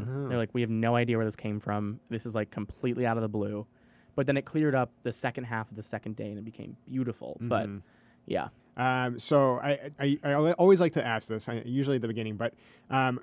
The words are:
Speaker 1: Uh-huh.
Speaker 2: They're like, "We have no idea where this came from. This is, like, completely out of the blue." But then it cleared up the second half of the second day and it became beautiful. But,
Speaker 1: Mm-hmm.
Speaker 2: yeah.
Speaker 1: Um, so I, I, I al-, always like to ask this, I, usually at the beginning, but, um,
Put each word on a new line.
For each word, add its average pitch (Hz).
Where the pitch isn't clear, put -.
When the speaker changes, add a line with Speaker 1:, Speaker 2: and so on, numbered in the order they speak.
Speaker 1:
Uh-huh. 131
Speaker 2:
They're 123
like, 113
"We 123
have 110
no 113
idea 117
where 110
this 107
came 104
from. 104
This 113
is, 110
like, 107
completely 123
out 113
of 113
the 110
blue." 104
But 135
then 139
it 139
cleared 151
up 127
the 120
second 123
half 113
of 101
the 107
second 107
day 107
and 104
it 110
became 110
beautiful. 127
But, 113
Speaker 1:
Mm-hmm. 101
Speaker 2:
yeah. 80
Speaker 1:
Um, 127
so 131
I, 143
I, 139
I 147
al-, 151
always 180
like 170
to 135
ask 113
this, 110
I, 117
usually 135
at 117
the 117
beginning, 110
but, 113
um, 131